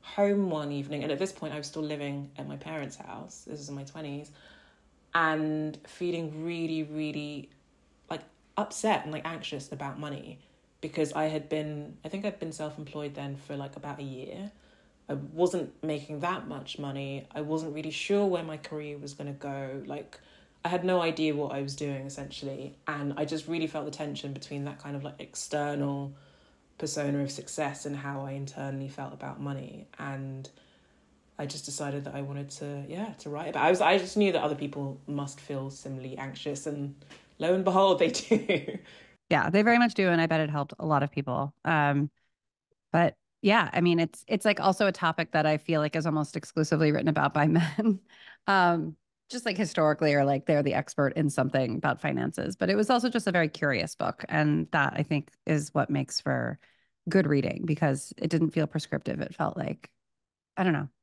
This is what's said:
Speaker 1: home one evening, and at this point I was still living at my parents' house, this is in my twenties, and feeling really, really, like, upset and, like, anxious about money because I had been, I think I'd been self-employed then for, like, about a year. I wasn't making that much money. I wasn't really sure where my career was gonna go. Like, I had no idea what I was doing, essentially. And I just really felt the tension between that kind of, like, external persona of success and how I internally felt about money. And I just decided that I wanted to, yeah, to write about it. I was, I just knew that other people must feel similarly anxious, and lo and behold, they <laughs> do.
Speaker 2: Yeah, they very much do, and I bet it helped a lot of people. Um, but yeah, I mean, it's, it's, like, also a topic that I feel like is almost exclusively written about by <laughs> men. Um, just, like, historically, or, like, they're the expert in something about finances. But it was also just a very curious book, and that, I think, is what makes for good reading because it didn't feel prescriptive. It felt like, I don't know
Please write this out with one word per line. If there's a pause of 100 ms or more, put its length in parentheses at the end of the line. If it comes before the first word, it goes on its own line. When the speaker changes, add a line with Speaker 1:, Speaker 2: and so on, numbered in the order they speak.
Speaker 1:
home
one
evening,
and
at
this
point
I
was
still
living
at
my
parents'
house,
this
is
in
my
twenties, (840)
and (100)
feeling
really,
really, (580)
like, (340)
upset
and,
like,
anxious
about
money (420)
because
I
had
been,
I
think
I'd
been
self-employed
then
for,
like,
about
a
year. (600)
I
wasn't (120)
making
that
much
money.
I
wasn't
really
sure
where
my
career
was
gonna
go.
Like, (460)
I
had
no
idea
what
I
was
doing,
essentially.
And
I
just
really
felt
the
tension
between
that
kind
of,
like,
external (640)
persona
of
success
and
how
I
internally
felt
about
money. (120)
And (880)
I
just
decided
that
I
wanted
to,
yeah,
to
write
about
it.
I
was,
I
just
knew
that
other
people
must
feel
similarly
anxious,
and (440)
lo
and
behold,
they
<laughs>
do. (500)
Speaker 2:
Yeah,
they
very
much
do,
and
I
bet
it
helped
a
lot
of
people. (120)
Um, (840)
but (260)
yeah,
I
mean,
it's,
it's,
like,
also
a
topic
that
I
feel
like
is
almost
exclusively
written
about
by
<laughs>
men. (460)
Um, (340)
just,
like,
historically,
or,
like,
they're
the
expert
in
something
about
finances.
But
it
was
also
just
a
very
curious
book,
and
that,
I
think, (160)
is
what
makes
for (500)
good
reading
because
it
didn't
feel
prescriptive.
It
felt
like, (680)
I
don't
know (140)